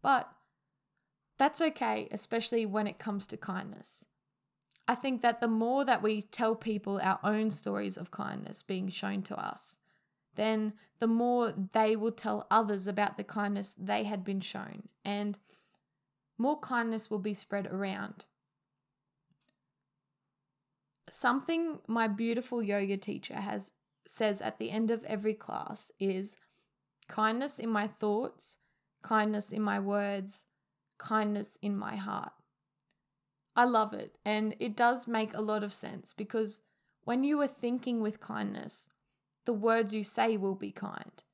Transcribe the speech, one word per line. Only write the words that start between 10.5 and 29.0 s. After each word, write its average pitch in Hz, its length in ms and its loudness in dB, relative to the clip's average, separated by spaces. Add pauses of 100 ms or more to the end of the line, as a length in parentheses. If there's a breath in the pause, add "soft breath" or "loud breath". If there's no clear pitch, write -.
the 226 80 2
more 240 460 4 (200)
they 220 220 6
will 220 160 0
tell 208 400 -4
others 202 360 4
about 202 300 0
the 208 60 -6
kindness 202 500 -2
they 202 300 -2
had 208 200 -4
been 196 180 -2
shown, - 420 -8 (200)
and 208 340 -2 (1000 soft breath)
more 294 220 2
kindness 226 500 -2
will 214 100 -2
be 202 140 -2
spread 196 340 -4
around. 196 580 -6 (2750)
Something 311 760 0
my 226 200 2
beautiful 226 540 0
yoga 202 360 0
teacher - 380 -8
has, 196 380 -4 (320)
says 208 360 2
at - 180 -6
the 226 120 -4
end 220 200 2
of 220 140 0
every 214 280 0
class - 680 -6
is, 196 380 -2 (720 soft breath)
"Kindness 233 520 0
in 226 100 -2
my 214 180 2
thoughts, 214 720 -2 (440)